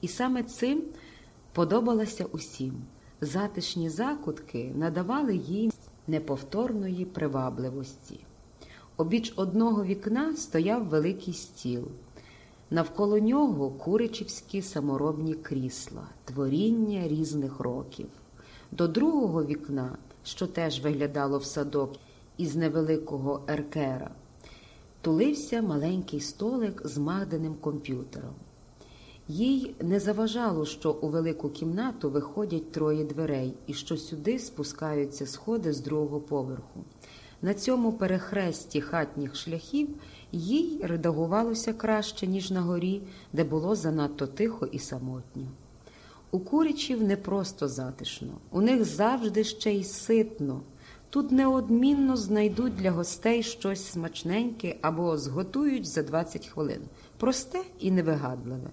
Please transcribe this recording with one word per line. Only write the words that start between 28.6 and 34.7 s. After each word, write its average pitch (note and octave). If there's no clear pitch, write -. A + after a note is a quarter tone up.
Їй B3+
не F#3+
заважало, G#3
що D#3
у D#3
велику D#3+
кімнату E3
виходять D#3+
троє D3+
дверей C#3+
і D3
що D#3
сюди D#3
спускаються D3